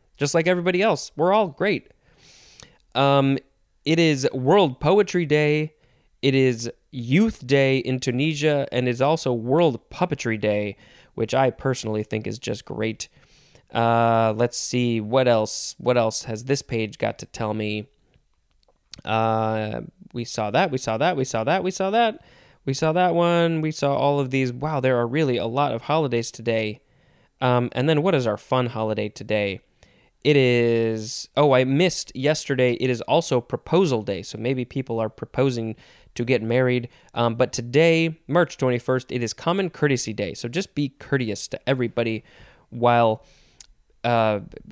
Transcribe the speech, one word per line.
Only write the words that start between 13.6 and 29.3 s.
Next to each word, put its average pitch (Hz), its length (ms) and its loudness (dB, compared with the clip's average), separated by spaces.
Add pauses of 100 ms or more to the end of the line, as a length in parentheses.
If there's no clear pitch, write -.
Uh, 117 580 4
let's 120 220 0
see, 120 440 0
what 123 280 2
else? - 480 0
What 123 220 2
else 110 260 0
has 113 200 -8
this 139 180 -2
page 113 340 -4
got 110 220 -4
to - 80 -16
tell 107 260 -6
me? 107 360 -6 (1160)
Uh, 110 800 -2 (320)
we 120 100 -6
saw 107 260 -6
that, 156 200 0
we 131 80 -4
saw 110 180 -2
that, 160 180 0
we 135 100 -2
saw 110 200 -4
that, 180 180 0
we 180 80 -4
saw 190 200 -4
that. 220 340 0 (400)
We 135 100 -4
saw 160 180 0
that 180 220 2
one. 170 460 2
We 156 100 -2
saw 143 240 -2
all 143 240 2
of 131 120 -2
these. 131 220 0
Wow, 143 280 -4
there 131 180 2
are 120 80 2
really 131 300 0
a 101 100 -2
lot 131 260 0
of 113 100 -6
holidays 127 500 -2
today. 113 480 -4 (600)
Um, 123 320 2
and 127 160 0
then 151 140 2
what 180 120 2
is 127 120 0
our 107 100 0
fun 127 300 -2
holiday 110 420 -4
today? 104 520 -4 (640)